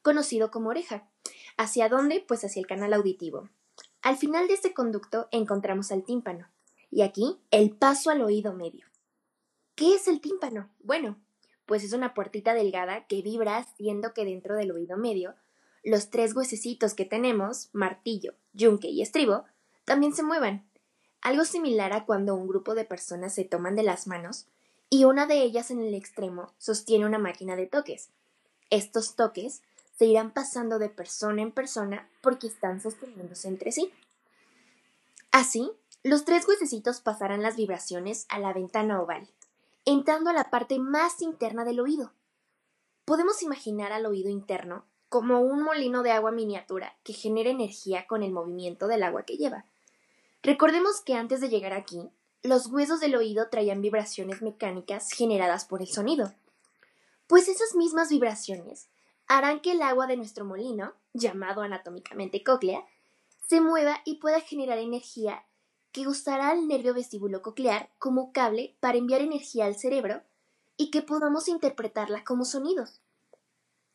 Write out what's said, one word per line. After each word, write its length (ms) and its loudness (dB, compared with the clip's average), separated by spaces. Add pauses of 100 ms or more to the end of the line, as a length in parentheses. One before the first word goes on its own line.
conocido 500 2
como 180 -4
oreja. 380 -6 (500)
¿Hacia 320 2
dónde? 380 2
Pues 160 -2
hacia 160 -6
el 80 -6
canal 260 0
auditivo. 560 -2 (520)
Al 160 2
final 300 0
de 60 4
este 200 0
conducto 580 -4
encontramos 600 -2
al 120 -2
tímpano, 440 -6 (420)
y 120 4
aquí 380 0 (100)
el 220 8
paso 380 4
al 120 4
oído 320 0
medio. 320 -12 (920)
¿Qué 200 6
es 120 0
el 140 2
tímpano? 480 -6 (140)
Bueno, 340 -2 (480)
pues 180 0
es 100 -8
una 200 -2
puertita 400 0
delgada 540 0
que 140 -2
vibra 360 -2
haciendo 560 -6
que 120 -4
dentro 300 -6
del 160 -2
oído 260 -6
medio 380 -4 (480)
los 260 2
tres 260 2
huesecitos 580 -2
que 120 -2
tenemos, 680 -2
martillo, 640 -4 (180)
yunque 360 4
y 120 -2
estribo, 440 2 (400)
también 280 4
se 100 -4
muevan. 440 -2 (540)
Algo 240 2
similar 480 0
a 120 -4
cuando 300 0
un 120 -4
grupo 280 -2
de 100 -2
personas 480 -10
se 120 -2
toman 300 -2
de 80 2
las 240 0
manos 400 -10 (420)
y 160 8
una 200 6
de 160 4
ellas 300 0
en 100 -4
el 120 -2
extremo 640 -10
sostiene 480 2
una 140 0
máquina 360 -4
de 120 -4
toques. 420 -4 (600)
Estos 460 0
toques 460 -2 (360)
se 80 6
irán 260 6
pasando 480 -4
de 100 -2
persona 520 -4
en 100 -4
persona 580 -6 (120)
porque 260 0
están 340 -6
sosteniéndose 640 -12
entre 240 -6
sí. 200 -2 (1400)
Así, 400 4 (320)
los 220 2
tres 220 2
huesecitos 540 0
pasarán 400 -4
las 140 -2
vibraciones 760 -6
a 100 -6
la 140 -4
ventana 480 -2
oval, 260 -8 (580)
entrando 440 2
a 40 2
la 160 0
parte 300 0
más 420 0
interna 420 -4
del 160 -4
oído. 320 -2 (920)
Podemos 380 2
imaginar 480 -6
al 140 -4
oído 240 -2
interno 560 -8 (260)
como 300 4
un 200 2
molino 420 0
de 80 4
agua 200 2
miniatura 720 -6
que 80 -14
genera 380 -2
energía 580 -4
con 160 -2
el 80 -4
movimiento 560 -6
del 160 2
agua 200 -2
que 120 -10
lleva. 300 -4 (760)
Recordemos 600 4
que 140 -2
antes 260 -2
de 80 0
llegar 240 0
aquí, 360 -10 (340)
los 240 4
huesos 340 0
del 160 2
oído 320 0
traían 320 0
vibraciones 600 -4
mecánicas 720 -8
generadas 540 2
por 160 -6
el 80 -10
sonido. 440 -2 (920)
Pues 220 10
esas 260 0
mismas 340 2
vibraciones 800 -2 (400)
harán 320 4
que 140 0
el 80 2
agua 260 2
de 80 0
nuestro 300 -8
molino, 480 -6 (180)
llamado 500 -4
anatómicamente 800 -8
cóclea, 440 0 (600)
se 140 6
mueva 460 4
y 100 -6
pueda 240 2
generar 380 -4
energía 640 -6 (480)
que 160 -6
usará 460 0
el 160 0
nervio 240 0
vestíbulo 480 -6
coclear 480 -2 (100)
como 320 -2
cable 480 0
para 180 2
enviar 220 2
energía 460 -2
al 100 -2
cerebro 460 -2 (560)
y 120 0
que 120 0
podamos 480 0
interpretarla 760 -2
como 220 -2
sonidos. 560 -4 (920)